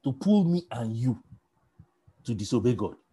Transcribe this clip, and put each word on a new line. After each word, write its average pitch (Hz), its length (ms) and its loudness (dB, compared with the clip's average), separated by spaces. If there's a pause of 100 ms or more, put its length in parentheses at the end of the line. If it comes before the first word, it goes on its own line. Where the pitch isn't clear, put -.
to 131 100 -2
pull 202 320 4
me 175 260 0
and 113 240 -6
you 123 260 -2 (1000)
to 117 120 -4
disobey 117 400 0
God. 98 200 -6 (160)